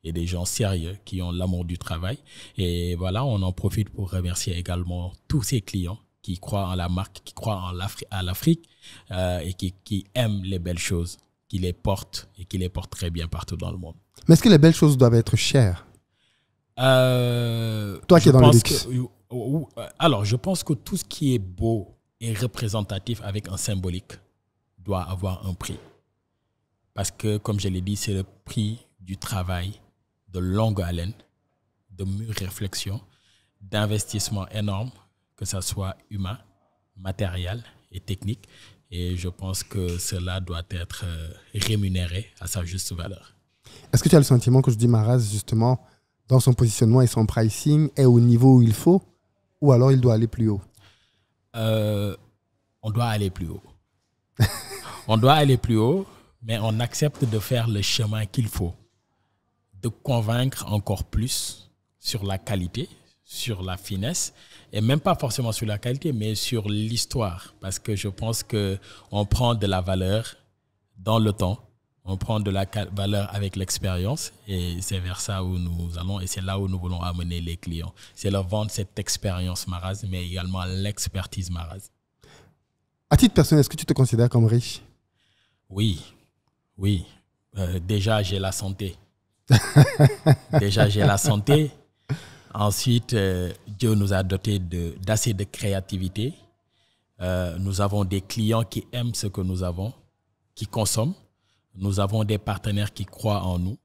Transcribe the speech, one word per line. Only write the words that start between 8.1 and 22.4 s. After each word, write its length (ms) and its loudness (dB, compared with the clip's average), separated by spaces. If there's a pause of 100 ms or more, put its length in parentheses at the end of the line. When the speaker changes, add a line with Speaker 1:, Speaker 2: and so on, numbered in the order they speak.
Speaker 1:
à 100 -6
l'Afrique, 480 -2 (400)
euh, 300 -2
et 140 -8
qui, 200 -6 (100)
qui 300 -6
aiment 300 -2
les 160 -6
belles 180 -4
choses, 400 -4 (320)
qui 80 -6
les 160 -2
portent 640 -6
et 80 -14
qui 140 -6
les 100 -4
portent 220 -10
très 180 -6
bien 180 -6
partout 300 -8
dans 140 -8
le 60 -10
monde. 180 -14 (320)
Speaker 2:
Mais 60 10
est-ce 100 8
que 60 8
les 100 10
belles 160 8
choses 200 4
doivent 200 6
être 200 2
chères ? 520 2 (920)
Speaker 1:
Euh, 1300 2
Speaker 2:
Toi 120 10
qui 60 4
Speaker 1:
je 40 12
Speaker 2:
es 40 10
dans 80 12
le 40 12
Speaker 1:
pense 100 12
Speaker 2:
luxe. 280 4
Speaker 1:
que, 60 -10
ou, 200 -2 (220)
ou, 360 -4 (120)
euh, 80 -10 (100)
alors, 260 4
je 120 2
pense 280 -2
que 100 -2
tout 240 -6
ce 60 -6
qui 300 -2
est 60 0
beau 560 -4 (260)
et 140 -6
représentatif 880 -4